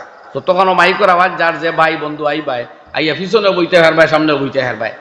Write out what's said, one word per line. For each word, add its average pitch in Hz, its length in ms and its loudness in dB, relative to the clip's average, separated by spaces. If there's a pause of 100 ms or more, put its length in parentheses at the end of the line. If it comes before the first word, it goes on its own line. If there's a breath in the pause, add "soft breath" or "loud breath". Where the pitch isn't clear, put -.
(340)
তো 135 60 -6
তখনও 185 340 0
মাইকের 185 360 2
আওয়াজ 180 280 2
যার 165 220 -2
যে 165 120 -4
ভাই 160 260 0
বন্ধু 151 280 -6
আই 151 160 -2
ভাই, 123 240 -6 (280)
আইয়া 151 240 -2
পিছনে 196 320 0
বইতে 180 320 2
হার 160 120 4
ভাই, 165 140 4
সামনে 151 260 2
বইতে 135 280 -2
হার 123 140 -4
ভাই, 110 260 -6